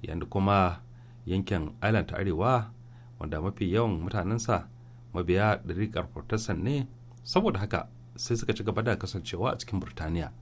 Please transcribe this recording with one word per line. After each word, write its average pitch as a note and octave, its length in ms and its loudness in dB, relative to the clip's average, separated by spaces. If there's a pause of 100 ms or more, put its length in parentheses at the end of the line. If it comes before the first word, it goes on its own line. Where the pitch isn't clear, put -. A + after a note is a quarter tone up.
yanda D#2+ 240 -4
kuma G2 560 4 (440)
yankin F2+ 460 0 (100)
Ireland G#2+ 260 4
ta - 100 -6
Arewa, G2+ 540 2 (480)
wanda D#2 220 -4
mafi F#2 320 0
yawan G#2+ 280 2
mutanensa G2+ 680 0 (460)
mabiya F2+ 520 4
ɗarikar F#2 480 -2
Protestant F#2 500 -2
ne, C3+ 240 0 (360)
saboda F#3 360 4
haka G2 280 -2 (280)
sai - 220 0
suka A2+ 160 0
ci G#2+ 100 -4
gaba A2 200 0
da A2+ 120 4
kasancewa F#2+ 560 -2
a - 60 -2
cikin - 220 -2
Burtaniya. E2 520 -2 (100)